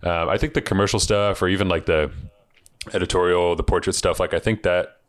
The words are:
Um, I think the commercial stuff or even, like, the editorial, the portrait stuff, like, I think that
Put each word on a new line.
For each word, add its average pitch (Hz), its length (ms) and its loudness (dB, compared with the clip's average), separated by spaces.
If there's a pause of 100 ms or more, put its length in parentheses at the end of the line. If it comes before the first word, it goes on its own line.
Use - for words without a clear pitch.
Um, 85 260 0
I 101 80 2
think 151 160 -2
the 151 80 0
commercial 98 400 0
stuff 101 400 0
or 92 80 2
even, 98 180 0
like, 85 180 0
the 78 260 2 (800)
editorial, 87 640 2
the 85 60 -4
portrait 90 320 0
stuff, 87 260 0
like, 87 120 -2
I 85 60 0
think 110 240 -2
that 90 460 0